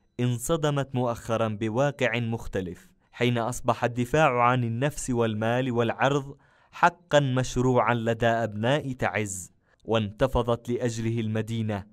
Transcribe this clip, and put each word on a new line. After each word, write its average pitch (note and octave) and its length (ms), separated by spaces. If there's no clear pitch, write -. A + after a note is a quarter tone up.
انصدمت C3+ 760
مؤخرًا A#2 520
بواقع A2+ 720
مختلف، G2+ 720
حين B2 260
أصبح B2 460
الدفاع B2 580
عن B2 220
النفس A#2+ 460
والمال A#2 640
والعرض C3 680
حقًا - 480
مشروعًا B2+ 720
لدى A#2 340
أبناء A#2 640
تعز، F#2+ 600
وانتفضت A#2 840
لأجله A#2 500
المدينة A2 720